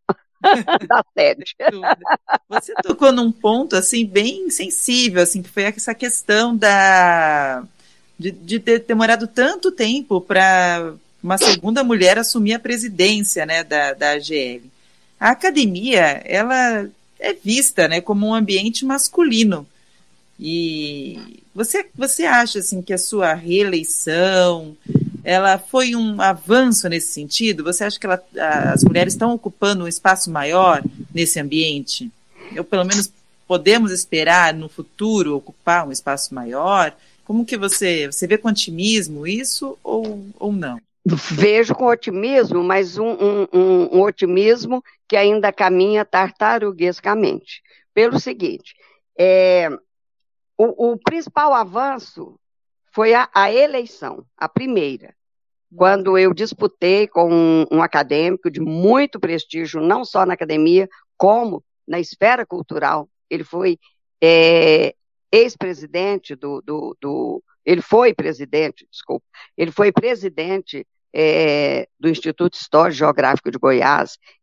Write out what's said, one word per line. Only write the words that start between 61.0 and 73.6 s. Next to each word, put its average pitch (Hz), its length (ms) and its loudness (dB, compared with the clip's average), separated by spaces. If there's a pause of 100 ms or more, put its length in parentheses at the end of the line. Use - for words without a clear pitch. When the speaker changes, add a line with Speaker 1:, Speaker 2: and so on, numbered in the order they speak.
Speaker 1:
como 208 480 0 (220)
na 165 140 -6
esfera - 440 0
cultural. 156 640 -6 (220)
Ele 160 140 -8
foi, 180 340 -4 (420)
é, 160 720 6 (380)
ex-presidente 185 1040 0
do, 143 260 -10
do, 147 400 -10
do, 135 420 -6 (220)
ele 175 160 2
foi 226 320 4
presidente, 147 800 -6
desculpa, - 340 -12 (320)
ele 165 140 -4
foi 202 220 2
presidente, 185 920 -4 (300)
é, 147 760 0 (100)
do 160 100 -2
Instituto 160 460 -2
Histórico 160 420 0
e - 20 -12
Geográfico 139 540 0
de 127 60 -8
Goiás. 135 600 0 (240)